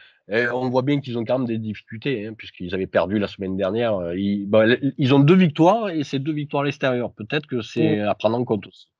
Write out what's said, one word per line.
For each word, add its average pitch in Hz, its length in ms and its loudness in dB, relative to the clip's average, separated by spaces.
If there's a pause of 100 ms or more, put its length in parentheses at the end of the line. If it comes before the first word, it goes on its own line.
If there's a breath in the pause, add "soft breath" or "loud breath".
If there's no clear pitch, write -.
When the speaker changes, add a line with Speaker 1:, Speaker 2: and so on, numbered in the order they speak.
(300 soft breath)
Speaker 1:
et 120 160 2
on 123 240 -2
voit 123 120 0
bien 143 180 0
qu'ils 120 180 -6
ont 117 60 -2
quand 123 160 0
même 120 80 -2
des 113 100 -2
difficultés, 110 680 -6
hein, 110 140 -12
puisqu'ils - 340 -12
avaient 95 140 -2
perdu 95 320 0
la 101 80 0
semaine 95 300 -8
dernière. 104 400 -2
Euh, 87 200 -4
ils, 101 300 -2
bon, 110 140 4
l-, 123 360 2
ils 131 160 2
ont 139 60 6
deux 143 180 6
victoires 185 540 4
et 156 140 -4
c'est 139 160 -4
deux 151 120 -4
victoires 147 300 -4
à 143 40 0
l'extérieur. 127 460 -2
Peut-être 143 340 -6
que 120 160 -4
c'est 107 340 0
Speaker 2:
Mhm. 104 120 0
Speaker 1:
à 98 60 0
prendre 113 240 0
en 123 60 -2
compte 110 240 -2
aussi. - 180 -20 (140)